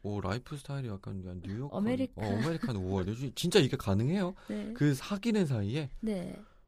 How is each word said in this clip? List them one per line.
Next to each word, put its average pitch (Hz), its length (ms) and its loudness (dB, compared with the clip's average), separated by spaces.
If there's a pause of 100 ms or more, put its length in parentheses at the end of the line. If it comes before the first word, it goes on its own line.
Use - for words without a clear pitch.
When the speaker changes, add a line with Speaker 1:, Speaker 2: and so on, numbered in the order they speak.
Speaker 1:
오, 101 200 -2
라이프 113 340 -2
스타일이 139 320 -8
약간, 98 320 -8
그냥 90 240 -8
뉴욕, 110 300 -6
Speaker 2:
아메리카-, 247 480 0
Speaker 1:
어, - 20 -2
아메리칸 123 520 0
우월. 92 320 0
요즘 120 260 -4
진짜 175 240 4
이게 135 180 6
가능해요? 160 580 2 (140)
Speaker 2:
네. 107 240 -6
Speaker 1:
그 147 220 4
사귀는 202 500 0
사이에? 131 460 0 (100)
Speaker 2:
네. 196 340 -4 (340)